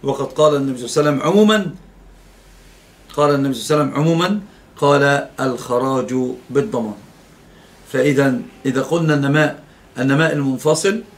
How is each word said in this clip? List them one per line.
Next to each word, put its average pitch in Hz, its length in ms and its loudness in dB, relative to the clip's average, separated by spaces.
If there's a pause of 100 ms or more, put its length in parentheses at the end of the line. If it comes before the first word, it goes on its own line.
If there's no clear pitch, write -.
وقد 135 240 -4
قال 151 300 2
النبي 131 300 -4
صلى 147 140 -2
الله 147 100 2
عليه 135 100 -2
وسلم 151 120 0
عموما، 208 380 4 (1500)
قال 147 180 2
النبي 135 200 0
صلى 135 220 -2
الله 147 80 2
عليه 135 80 -4
وسلم 147 120 -2
عموما، 180 360 0 (360)
قال: 143 520 2 (120)
"الخراج 127 760 -2 (360)
بالضمان". 123 440 -2 (1000)
فإذا 131 480 2 (260)
إذا 131 160 -2
قلنا 160 320 0
النماء، 143 480 0 (360)
النماء 139 340 2
المنفصل 151 680 0 (160)